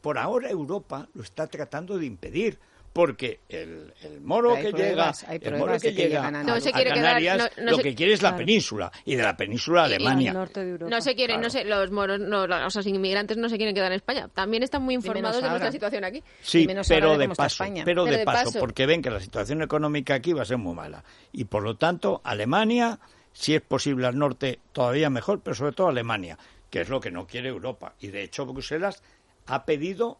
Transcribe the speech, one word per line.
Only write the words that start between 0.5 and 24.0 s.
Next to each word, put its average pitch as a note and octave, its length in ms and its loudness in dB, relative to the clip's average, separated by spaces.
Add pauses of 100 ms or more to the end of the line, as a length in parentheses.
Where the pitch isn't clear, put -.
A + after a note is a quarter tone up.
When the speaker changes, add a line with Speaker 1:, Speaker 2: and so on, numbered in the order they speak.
Speaker 1:
lo - 100 -14
está D#3 240 -8
tratando D#3+ 500 -8
de E3 80 -4
impedir, C#3+ 520 -4 (360)
porque C3+ 560 2
el, D#3 440 -14 (100)
el D3+ 180 -16
moro A3+ 340 4
Speaker 2:
Hay - 80 -2
Speaker 1:
que G#3 80 -2
Speaker 2:
pruebas, E3+ 480 0
Speaker 1:
llega, - 140 -12
Speaker 2:
hay E3 100 -6
Speaker 1:
el - 80 -4
moro D3 140 0
Speaker 2:
pruebas - 160 0
Speaker 1:
que A3+ 80 2
Speaker 2:
de G#3 60 -4
que F#3 80 0
Speaker 1:
llega D3+ 180 2
Speaker 2:
llegan C#3+ 160 -4
a - 80 -6
Speaker 3:
No A#3 160 0
se D4+ 80 0
Speaker 1:
a - 20 -2
Speaker 3:
quiere B3+ 220 2
quedar, A#3+ 100 2
Speaker 1:
Canarias, F3+ 340 4 (200)
Speaker 3:
no, G#3+ 80 -8
no A#3 60 2
Speaker 1:
lo D#3+ 60 6
Speaker 3:
se C4 60 2
Speaker 1:
que C#3 120 0
quiere E3+ 180 4
es F#3 80 2
la G3 80 6
Speaker 3:
claro. F3+ 160 -2
Speaker 1:
península, A2+ 460 2 (120)
y - 120 -2
de A#2+ 80 2
la G2+ 120 2
península A#2+ 460 2
Speaker 3:
Y, C#3+ 100 4
y G2+ 40 2
Speaker 1:
Alemania. C3 360 2
Speaker 4:
Al F#3 60 -4
norte F#3+ 260 -6
de F3+ 80 -6
Europa. E3+ 240 -8
Speaker 3:
No A#3 60 0
se B3+ 120 0
quiere, A#3 200 0
Speaker 1:
Claro. A3+ 100 -2
Speaker 3:
no A#3 60 0
se, B3+ 160 -2
los G3 260 0
moros, G3+ 300 0
no, G3 260 0
la, F3 180 0
o F#3 40 -2
sea, G#3 100 -4
los G3 80 -2
inmigrantes G3 480 0
no A#3 140 -2
se A3+ 80 -2
quieren G#3+ 180 0
quedar F#3 160 2
en F#3 60 0
España. B3+ 360 -4
También A3 300 0
están C#4 180 -2
muy C4 120 0
Speaker 2:
Y B3+ 60 0
menos - 80 -6
Speaker 3:
informados A3 280 -2
de B3 60 0
nuestra F3+ 240 -2
Speaker 2:
ahora. A3+ 80 0
Speaker 3:
situación G#3 320 -4
aquí. A3+ 180 -8 (180)
Speaker 1:
Sí, E3 220 6
Speaker 2:
Y - 40 4
menos F#3+ 200 -2
Speaker 1:
pero D#3 200 8
Speaker 2:
ahora D#3 100 8
Speaker 1:
de C#3 80 4
Speaker 2:
cómo - 80 -2
está C#3+ 100 2
Speaker 1:
paso, C#3 220 0
Speaker 2:
España. G3 180 -6
Speaker 1:
pero F3 220 2
Speaker 3:
Pero C#3+ 80 4
Speaker 1:
de B2+ 60 4
Speaker 3:
de A3 60 2
Speaker 1:
paso, B2 200 4
Speaker 3:
paso. A#2 160 -2
Speaker 1:
porque B2+ 240 0
ven D#3+ 160 4
que C3 80 -2
la G#2+ 100 -2
situación A2+ 420 -4
económica D3 520 0
aquí C3+ 180 0
va C#3+ 120 0
a - 20 -2
ser B2 120 0
muy F#2 160 -4
mala. D#2 300 -12 (300)
Y - 100 -6
por G#2 200 -2
lo G#2+ 120 -2
tanto, F3+ 480 0
Alemania, G#3+ 760 2 (320)
si - 220 0
es D#3 60 2
posible C3 460 0